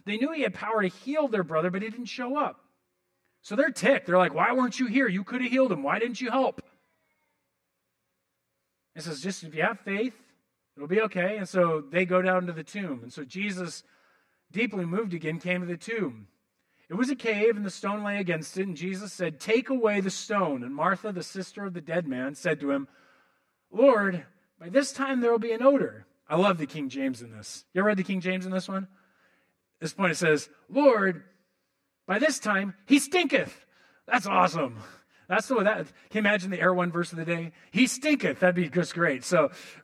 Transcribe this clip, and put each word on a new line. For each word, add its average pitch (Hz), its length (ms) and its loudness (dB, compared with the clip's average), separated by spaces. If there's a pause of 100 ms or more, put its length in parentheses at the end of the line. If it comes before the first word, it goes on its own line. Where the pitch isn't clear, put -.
They 208 120 -4
knew 277 160 0
he 302 100 -4
had 208 120 0
power 214 280 0
to 185 60 4
heal 285 400 -2
their 208 160 0
brother, 160 260 0
but 190 120 -4
he 220 80 -6
didn't 240 160 -10
show 254 300 -6
up. 226 280 -4 (800)
So - 120 -10
they're 277 160 4
ticked. 254 360 2
They're 180 120 6
like, 175 160 4
"Why 196 160 2
weren't 254 300 0
you 254 60 0
here? 247 200 2
You 196 160 -2
could 240 180 -6
have 247 120 -4
healed 262 180 4
him. 147 140 -4
Why 165 160 0
didn't 233 200 -4
you 240 120 -4
help?" 262 280 0 (2250)
It 160 60 -14
says, 151 180 -8
"Just 185 240 -6
if 156 100 -14
you 156 80 -2
have 208 160 -4
faith, 208 420 -6 (540)
it'll 147 140 -12
be 208 140 2
okay." 196 340 -2
And 190 120 -8
so 170 320 2
they 160 260 0
go 180 160 2
down 185 240 2
to 175 60 -6
the 160 120 -10
tomb. 165 400 -8
And 120 80 -16
so 151 120 -12
Jesus, 180 600 -8 (640)
deeply 202 340 -2
moved 180 300 -4
again, 160 240 -6
came 180 220 -2
to 180 60 -6
the 175 100 -6
tomb. 151 500 -6 (600)
It 160 60 -10
was 247 140 0
a 285 60 0
cave, 220 420 2
and 208 80 -4
the 190 60 -4
stone 208 320 -6
lay 202 160 -4
against 170 380 -4
it. 190 100 -2
And 175 100 -8
Jesus 185 360 -8
said, 165 260 -6
"Take 226 300 0
away 220 320 2
the 190 100 0
stone." 170 540 -2
And 131 100 -8
Martha, 185 380 0
the 180 100 -8
sister 190 440 -10
of 180 80 -8
the 170 60 -8
dead 160 280 -2
man, 131 260 -4
said 160 260 -2
to 139 120 0
him, 139 160 -2 (840)
"Lord, 202 560 4 (320)
by 170 120 -14
this 269 220 2
time 269 280 -2
there 240 100 4
will 233 80 4
be 226 140 -2
an 226 100 -4
odor." 202 440 4 (220)
I 151 80 -4
love 185 220 4
the 151 80 -4
King 143 220 -6
James 131 340 -6
in 117 80 -16
this. 107 340 -16 (100)
You 185 80 0
ever 208 60 4
read 202 100 2
the 185 40 0
King 190 180 -4
James 185 240 -4
in 185 60 -8
this 185 160 -4
one? 190 180 -6
At - 960 -20
this 160 120 -8
point 190 180 2
it 156 60 -2
says, 156 320 2 (220)
"Lord, 214 520 4 (840)
by 196 120 0
this 285 200 2
time 202 360 -2 (120)
he 277 120 6
stinketh." 285 680 0 (400)
That's - 200 0
awesome. 170 520 2 (500)
That's 208 200 0
the 262 80 2
way 196 80 2
that, 202 220 0
can - 60 -20 (200)
you 214 80 -2
imagine 202 320 2
the 175 80 -4
Erewhon 180 320 4
verse 175 180 -2
of 165 80 -12
the 156 60 -6
day? 165 280 -4 (200)
"He 233 160 4
stinketh." 254 500 0
That'd 180 160 6
be 175 140 0
just 165 260 -2
great. 160 300 0
So, 156 260 4 (340)